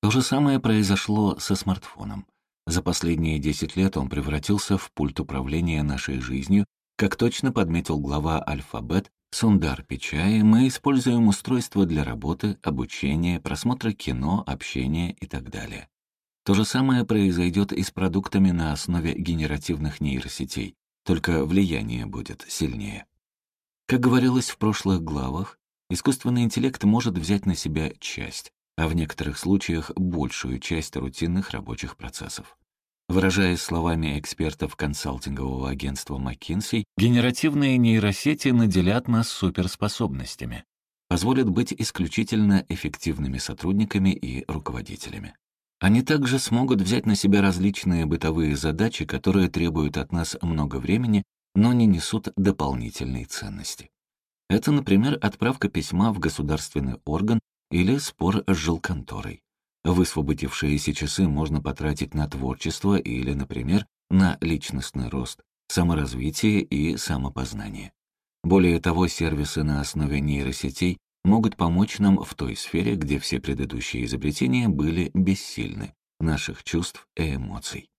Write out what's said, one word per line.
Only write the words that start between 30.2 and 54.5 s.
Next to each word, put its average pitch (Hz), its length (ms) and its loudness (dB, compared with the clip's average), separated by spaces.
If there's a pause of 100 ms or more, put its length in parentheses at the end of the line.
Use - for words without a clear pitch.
часть - 360 -6
рутинных 82 540 -4
рабочих 58 480 -10
процессов. - 640 -14 (500)
Выражаясь 92 520 2
словами 80 580 -2
экспертов 76 560 -6
консалтингового 65 920 -4
агентства 67 520 -6
McKinsey, 82 640 -4 (120)
генеративные 123 840 4
нейросети 113 720 4
наделят 107 580 4
нас 113 220 2
суперспособностями, 87 1300 -4 (440)
позволят 113 420 2
быть 98 240 0
исключительно 101 960 2
эффективными 71 680 -4
сотрудниками 98 720 0
и 64 360 -4
руководителями. - 880 -8 (480)
Они 107 200 6
также 135 380 2
смогут 120 420 2
взять 101 240 0
на 107 100 4
себя 101 260 4
различные 92 640 2
бытовые 78 500 0
задачи, 78 480 -2
которые 90 460 2
требуют 78 480 0
от 69 160 -4
нас 82 280 -2
много 76 360 -2
времени, 101 460 2 (300)
но 113 200 6
не 120 120 6
несут 92 520 2
дополнительной 64 880 -2
ценности. - 640 -12 (600)